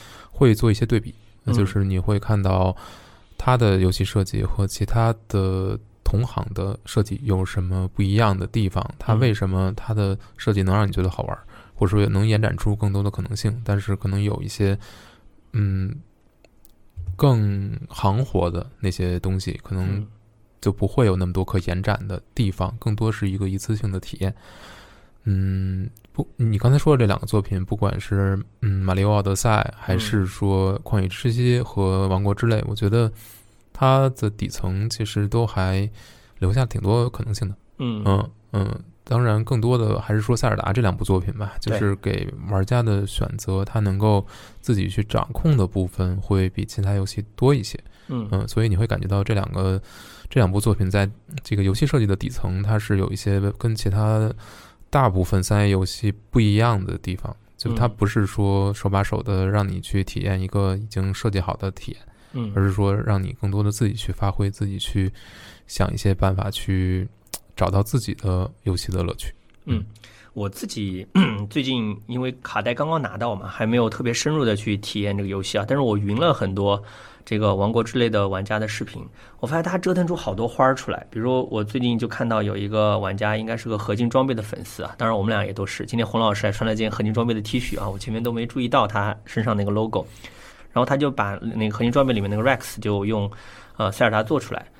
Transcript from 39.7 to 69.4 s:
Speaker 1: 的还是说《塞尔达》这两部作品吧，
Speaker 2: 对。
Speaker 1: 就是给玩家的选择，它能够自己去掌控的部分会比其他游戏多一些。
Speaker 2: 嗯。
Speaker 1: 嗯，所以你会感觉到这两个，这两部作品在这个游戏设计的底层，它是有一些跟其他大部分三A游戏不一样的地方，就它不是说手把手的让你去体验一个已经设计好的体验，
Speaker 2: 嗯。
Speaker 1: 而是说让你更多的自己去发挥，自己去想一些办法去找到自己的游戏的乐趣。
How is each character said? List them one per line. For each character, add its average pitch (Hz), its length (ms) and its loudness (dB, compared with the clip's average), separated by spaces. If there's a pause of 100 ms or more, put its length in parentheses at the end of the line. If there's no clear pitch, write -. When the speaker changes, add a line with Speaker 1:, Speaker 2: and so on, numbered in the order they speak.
Speaker 1:
的 107 240 2
还 107 140 -2
是 107 80 2
说 120 120 2
《塞 120 140 0
尔 107 80 2
达》 98 160 0
这 113 80 2
两 92 160 2
部 - 80 -4
作 95 160 2
品 92 140 -2
吧， 101 260 -6
Speaker 2:
对。 - 180 0
Speaker 1:
就 104 80 2
是 98 100 2
给 95 300 -4 (220)
玩 95 160 2
家 120 180 2
的 101 240 2
选 - 300 -2
择， 95 260 -2
它 107 180 -2
能 98 180 2
够 104 280 4 (360)
自 123 120 2
己 95 140 0
去 95 160 -2
掌 - 260 -2
控 151 280 2
的 95 80 4
部 92 200 0
分 92 360 -2
会 95 260 2
比 95 160 -4
其 - 160 -8
他 98 140 2
游 98 100 0
戏 101 180 -6 (140)
多 135 180 4
一 120 80 -2
些。 - 160 -8 (300)
Speaker 2:
嗯。 120 220 -4
Speaker 1:
嗯， 104 180 0
所 107 160 0
以 113 60 2
你 95 80 2
会 117 80 2
感 104 120 -2
觉 95 100 -4
到 98 160 2
这 117 80 -2
两 98 200 -2
个， 95 280 0 (480)
这 - 100 2
两 95 140 4
部 101 80 2
作 107 140 4
品 95 160 0
在 101 180 4 (340)
这 - 140 -4
个 101 60 2
游 95 100 2
戏 151 140 2
设 143 120 2
计 110 80 2
的 98 80 2
底 - 140 -4
层， 92 340 -2
它 104 160 2
是 104 200 0
有 95 120 0
一 98 60 -6
些 98 240 0 (120)
跟 113 220 -2
其 104 140 -2
他 107 420 2 (600)
大 131 180 4
部 92 160 2
分 92 180 2
三 104 200 4
A 101 80 4
游 95 140 2
戏 104 280 -2 (180)
不 - 80 4
一 104 180 4
样 110 280 2
的 87 140 -6
地 92 180 -6
方， - 180 -8 (220)
就 - 180 -4
它 113 140 4
不 101 180 0
是 104 200 2
说 98 480 2
手 101 160 -2
把 98 120 2
手 104 200 -2
的 95 260 0
让 101 180 2
你 - 140 -4
去 98 240 -2
体 - 160 -8
验 95 200 0
一 95 80 -4
个 95 280 0
已 104 80 -6
经 95 300 -4
设 - 160 -2
计 98 100 0
好 92 160 -2
的 95 140 -4
体 - 220 -12
验， - 80 -14 (340)
Speaker 2:
嗯。 113 200 -6
Speaker 1:
而 98 80 2
是 98 100 4
说 98 220 2
让 104 260 0
你 92 200 -6
更 98 100 -2
多 101 120 0
的 104 100 2
自 104 160 0
己 101 60 -2
去 104 180 -6
发 101 180 0
挥， 101 200 0
自 101 160 -6
己 98 120 -6
去 98 320 -2 (560)
想 - 260 -2
一 - 40 -6
些 101 180 2
办 95 220 2
法 101 140 -2
去 92 580 -2 (480)
找 92 140 0
到 95 120 4
自 117 160 0
己 104 160 -4
的 92 340 -2 (160)
游 92 120 0
戏 - 160 -6
的 90 100 0
乐 87 120 -4
趣。 - 180 -10 (320)